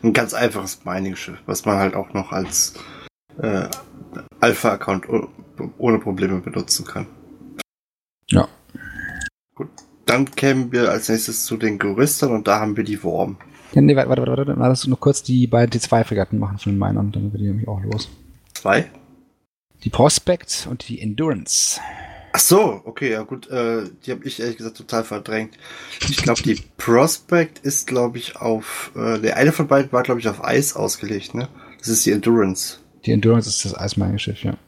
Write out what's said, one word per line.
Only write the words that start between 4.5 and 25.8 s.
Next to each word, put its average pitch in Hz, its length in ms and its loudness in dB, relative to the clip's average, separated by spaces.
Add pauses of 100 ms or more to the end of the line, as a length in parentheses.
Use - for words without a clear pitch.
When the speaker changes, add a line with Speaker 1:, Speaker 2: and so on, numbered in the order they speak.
Speaker 1:
o-, 113 200 -2 (500)
ohne 113 200 4
Probleme 95 420 -2
benutzen - 440 -4
kann. - 220 -10 (1200)
Speaker 2:
Ja. 92 180 4 (1040)
Speaker 1:
Gut, - 140 -10 (380)
dann 131 240 2
kämen 131 420 0
wir 120 180 2
als - 180 -2
nächstes 110 360 -2
zu 113 120 -4
den 107 220 -2
Gerüstern 123 540 2
und 107 140 0
da 107 140 4
haben 107 160 -2
wir 110 80 0
die 104 180 -6
Worm. 92 340 -2 (360)
Speaker 2:
Ja, 139 80 6
nee, 143 160 8
warte, 131 140 2
warte, 127 120 2
warte, 127 240 0
warte, 139 140 -2
lass 127 240 4
uns 131 40 -2
nur 127 120 0
kurz - 220 2
die 127 240 4
beiden 120 240 4
T 117 100 -2
zwei 113 240 2
Fregatten 101 340 -2
machen 101 200 -4
von 101 140 -2
den 98 60 2
Minern, 101 320 0
dann 104 220 -4
wird 104 100 -6
die 101 60 -2
nämlich 104 200 -2
auch 101 140 -4
los. - 260 -6 (460)
Speaker 1:
Zwei? - 360 0 (920)
Speaker 2:
Die 113 80 -4
Prospect - 800 0
und - 180 -10
die 120 120 -10
Endurance. 107 800 -2 (540)
Speaker 1:
Ach - 60 4
so, 170 460 6
okay, 120 260 -4
ja 110 100 -2
gut, 123 280 -12
äh, 117 340 -2 (220)
die 131 60 -8
hab - 120 -10
ich - 160 -8
ehrlich 117 160 -4
gesagt 113 220 -12
total 113 260 -4
verdrängt. 110 540 -6 (500)